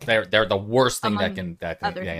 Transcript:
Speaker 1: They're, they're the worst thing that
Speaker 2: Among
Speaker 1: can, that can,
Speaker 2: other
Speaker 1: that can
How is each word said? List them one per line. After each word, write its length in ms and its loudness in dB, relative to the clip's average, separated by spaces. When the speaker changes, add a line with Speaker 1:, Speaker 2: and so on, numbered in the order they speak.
Speaker 1:
They're, 200 2
they're 220 4
the 100 2
worst 440 2
thing 140 0
that 100 0
Speaker 2:
Among 100 -2
Speaker 1:
can, 260 -8
that 180 -6
can, 80 -4
Speaker 2:
other 140 -8
Speaker 1:
that 40 -8
can 140 -6